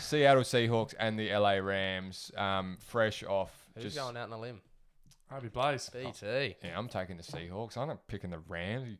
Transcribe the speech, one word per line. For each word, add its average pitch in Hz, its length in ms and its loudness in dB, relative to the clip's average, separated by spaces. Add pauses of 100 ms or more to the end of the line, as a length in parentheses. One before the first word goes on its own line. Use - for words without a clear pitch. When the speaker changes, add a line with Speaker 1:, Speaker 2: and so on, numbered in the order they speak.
Speaker 1:
Seattle 139 440 8
Seahawks 113 540 2
and 110 200 0
the 107 120 0
L 104 160 6
A 98 140 4
Rams, 95 760 -2
um, 95 440 0
fresh 110 440 2
off 95 260 0 (240)
Speaker 2:
Who's 113 100 -10
Speaker 1:
just 104 120 -8
Speaker 2:
going 123 200 -6
out 117 120 -8
on 113 40 -12
a 110 80 -10
limb? 117 200 -12 (720)
Speaker 3:
I'll 135 100 -10
be 117 80 -8
Blaze. 127 440 -2
Speaker 2:
B 127 140 -8 (120)
T. 113 440 -2
Speaker 1:
Yeah, 87 160 -6
I'm 120 100 -4
taking 92 280 -6
the 85 80 -14
Seahawks. 90 520 -10
I'm 131 120 -4
not 135 180 -10
picking 95 240 -8
the 82 80 -6
Rams. 90 460 -6
Are 120 60 -10
you 101 100 -12